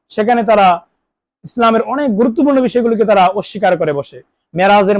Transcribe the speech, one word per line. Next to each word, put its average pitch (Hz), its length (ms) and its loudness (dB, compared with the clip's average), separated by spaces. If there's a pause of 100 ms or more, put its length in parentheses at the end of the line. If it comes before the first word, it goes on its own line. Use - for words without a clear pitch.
(120)
সেখানে 233 380 0
তারা 208 160 4 (800)
ইসলামের 226 380 0
অনেক 277 260 -4 (100)
গুরুত্বপূর্ণ 269 480 0
বিষয়গুলোকে 226 380 -2
তারা 196 220 2
অস্বীকার 190 540 -4
করে 156 180 -2
বসে। 135 200 -14 (360)
মেরাজের 202 460 2